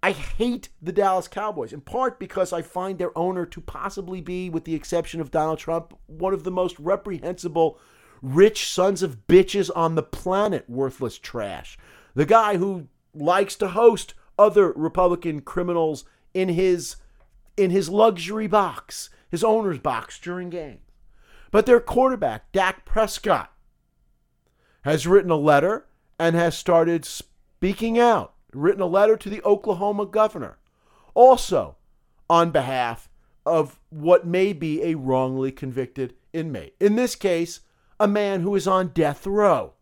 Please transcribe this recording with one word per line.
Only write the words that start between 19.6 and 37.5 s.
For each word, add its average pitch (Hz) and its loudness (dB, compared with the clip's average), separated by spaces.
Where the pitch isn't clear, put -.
box 120 -6
during 180 -12
games. 156 -14
But 214 4
their 240 6
quarterback, 233 -2
Dak 190 -2
Prescott, 202 -2
has 147 -2
written 180 6
a 160 2
letter 151 2
and 165 2
has 170 0
started 165 2
speaking - -6
out, 233 2
written 180 0
a 180 -2
letter 202 4
to 202 -12
the 208 -10
Oklahoma 202 0
governor, 208 -2
also 185 6
on 170 4
behalf 127 -4
of 156 -2
what 170 4
may 185 0
be 156 -4
a 165 -2
wrongly 131 -2
convicted 131 -8
inmate. 156 -8
In 208 4
this 240 0
case, 170 -4